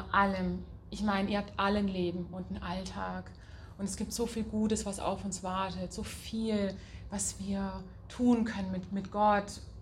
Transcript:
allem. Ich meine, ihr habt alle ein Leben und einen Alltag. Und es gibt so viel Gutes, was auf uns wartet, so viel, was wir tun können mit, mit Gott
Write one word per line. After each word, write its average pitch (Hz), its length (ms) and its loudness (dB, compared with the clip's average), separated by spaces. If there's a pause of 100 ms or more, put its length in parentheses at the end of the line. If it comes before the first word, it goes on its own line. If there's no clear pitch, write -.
(120)
allem. 185 520 4 (260)
Ich 202 120 -4
meine, 202 280 2
ihr 202 80 2
habt 202 180 -4
alle 202 220 4
ein 202 100 4
Leben 180 440 0
und 185 180 -6
einen 196 120 -6
Alltag. 185 680 -4 (480)
Und 202 60 -4
es 196 120 -2
gibt - 160 -4
so 233 140 0
viel 226 160 -2
Gutes, 214 420 2
was 196 160 -4
auf 196 240 0
uns 190 180 -4
wartet, 185 500 -2
so 214 100 -6
viel, 208 720 0 (360)
was - 280 -4
wir 196 440 -2 (260)
tun 240 360 6
können 196 280 -2
mit, 185 200 -4
mit 196 180 -2
Gott 208 500 4 (220)